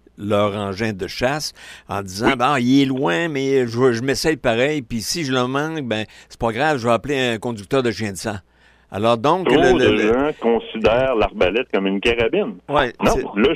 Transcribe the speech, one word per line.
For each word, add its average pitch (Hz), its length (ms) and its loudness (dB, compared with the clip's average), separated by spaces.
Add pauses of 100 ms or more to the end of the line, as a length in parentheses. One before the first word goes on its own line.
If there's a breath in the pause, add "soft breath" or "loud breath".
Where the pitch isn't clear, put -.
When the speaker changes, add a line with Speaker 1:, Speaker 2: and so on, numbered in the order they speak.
(180)
Speaker 1:
leur 101 380 0
engin 104 380 -4
de 92 140 -6
chasse 139 440 -4 (380 loud breath)
en 101 120 -4
disant, 98 280 -2
Speaker 2:
Oui. « 135 80 2
Speaker 1:
Ben, 135 200 2
il 127 240 4
est 139 40 4
loin, 160 420 0
mais 135 400 0
je, 120 240 2
je 113 100 -2
m'essaye 139 360 0
pareil, 131 440 0
puis 117 200 -8
si 160 240 -6
je 131 80 -2
le 127 120 2
manque, 147 360 -4
ben, 110 240 -4 (240 loud breath)
c'est - 100 -20
pas 117 140 0
grave, 147 240 0
je 113 100 -4
vais 120 60 4
appeler 127 400 0
un 110 40 -2
conducteur 117 460 -2
de 117 80 0
chien 101 220 -6
de - 40 -12
sang. » 107 200 -6 (540 soft breath)
Alors 113 260 2
donc, 160 320 0
Speaker 2:
Trop 127 80 6
Speaker 1:
le, 175 160 6
le, - 40 4
Speaker 2:
de 135 140 4
Speaker 1:
le 110 220 2
Speaker 2:
gens 139 160 0 (100)
considèrent 117 760 0
l'arbalète 101 580 0
comme 98 120 0
une 98 140 0
carabine. 117 560 0 (140)
Speaker 1:
Ouais, 139 240 0 (100)
Speaker 2:
Non, - 80 4
Speaker 1:
c'est - 120 0
Speaker 2:
là, 123 320 0